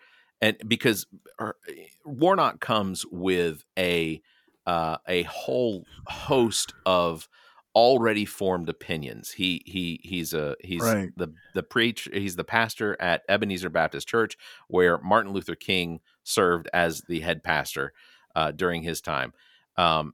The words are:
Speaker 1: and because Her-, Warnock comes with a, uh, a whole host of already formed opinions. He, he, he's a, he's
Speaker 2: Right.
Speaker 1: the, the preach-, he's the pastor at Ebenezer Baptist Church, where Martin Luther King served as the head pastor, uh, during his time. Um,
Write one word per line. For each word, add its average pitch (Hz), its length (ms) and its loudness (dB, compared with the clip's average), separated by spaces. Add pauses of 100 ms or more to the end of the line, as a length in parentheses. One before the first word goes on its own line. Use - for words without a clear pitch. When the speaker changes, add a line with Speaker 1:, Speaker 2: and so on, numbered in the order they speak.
(400)
Speaker 1:
and 110 160 2 (120)
because 110 400 0 (320)
Her-, 107 180 -8 (480)
Warnock 156 540 2
comes 98 520 -2
with 87 540 0 (120)
a, 85 440 0 (460)
uh, 82 300 0 (100)
a 90 160 0
whole 117 600 -4 (200)
host - 680 0 (100)
of 87 420 2 (460)
already 113 520 6
formed 90 440 -2
opinions. 69 640 -8
He, 90 340 -4
he, 87 380 -6
he's 85 320 -6
a, 73 240 -4
he's 90 220 -6
Speaker 2:
Right. 107 360 0
Speaker 1:
the, 82 160 -6 (220)
the 92 80 -2
preach-, 117 500 -2
he's 98 220 -4
the 87 80 -8
pastor 110 560 -2
at 87 280 0
Ebenezer 95 420 0
Baptist 78 380 -2
Church, 113 300 0 (300)
where 87 320 4
Martin 98 340 2
Luther 87 220 -4
King 85 440 -2 (240)
served 87 500 2
as 85 340 2
the 85 140 -4
head 82 220 -2
pastor, 71 500 -4 (420)
uh, 78 160 0
during 85 320 -2
his 82 180 -6
time. 65 320 -6 (440)
Um, 80 360 2